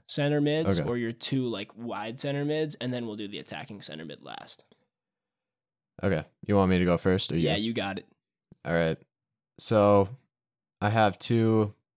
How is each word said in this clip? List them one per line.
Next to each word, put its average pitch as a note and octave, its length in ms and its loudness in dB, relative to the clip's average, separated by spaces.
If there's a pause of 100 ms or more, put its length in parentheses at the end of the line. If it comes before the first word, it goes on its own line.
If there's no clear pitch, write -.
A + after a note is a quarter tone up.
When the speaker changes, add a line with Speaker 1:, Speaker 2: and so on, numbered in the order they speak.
Speaker 1:
center D3 360 0
mids D#3 360 2
Speaker 2:
Okay. D3 100 -2
Speaker 1:
or A#2+ 100 -2
your A#2 140 -4
two, B2+ 360 -2
like, G#2 260 -8
wide A2+ 460 -8
center C#3+ 240 -2
mids, D3+ 380 -2
and B2+ 100 -4
then A#2+ 140 -6
we'll G#2+ 100 -8
do G#2+ 120 -8
the G2+ 100 -10
attacking F2 420 -12
center D#2+ 240 -10
mid D2 180 -14
last. - 420 -16 (1400)
Speaker 2:
Okay. E2+ 200 0 (240)
You G#2 100 2
want F#2+ 140 4
me F#2 80 4
to F2+ 60 4
go F2 140 4
first - 340 0
or D#3+ 40 0
you? E3 120 2
Speaker 1:
Yeah, G#2 80 0
you A2 160 -2
got G2 260 -6
it. - 80 -18 (580)
Speaker 2:
All E2 100 -2
right. D#2+ 240 0 (600)
So G2+ 500 4 (720)
I G#2 80 2
have G#2+ 280 2
two, A2+ 540 2 (240)